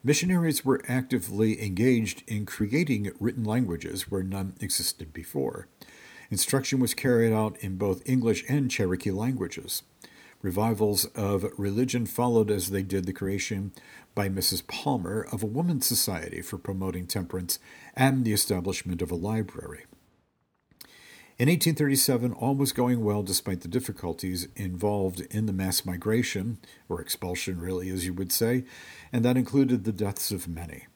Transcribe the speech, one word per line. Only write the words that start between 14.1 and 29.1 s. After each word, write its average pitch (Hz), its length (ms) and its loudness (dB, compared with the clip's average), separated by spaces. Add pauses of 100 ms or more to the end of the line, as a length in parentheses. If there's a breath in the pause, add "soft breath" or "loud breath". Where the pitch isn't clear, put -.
by 101 160 0
Missus 95 320 -2
Palmer 107 680 -4
of 107 120 -4
a 113 40 -2
women's 139 380 0
society 87 560 -2
for - 160 -8
promoting 92 500 -4
temperance 90 520 -4 (360 loud breath)
and 131 300 4
the 110 80 4
establishment 90 680 0
of 87 80 -4
a 90 60 -2
library. 107 680 -4 (1500 loud breath)
In 123 120 4
eighteen 165 260 4
thirty-seven, 135 580 2
all 131 220 0
was 139 180 2
going 123 320 2
well 104 180 2
despite 92 400 -2
the 87 60 -10
difficulties 90 880 -4
involved 95 640 -2 (100)
in 107 160 -2
the 104 60 -2
mass 95 320 0
migration, 107 720 -2 (300 loud breath)
or 82 120 -4
expulsion 90 600 -6
really, 90 300 -4
as 92 160 -2
you 92 80 -4
would 92 160 -4
say, 123 340 2 (480 loud breath)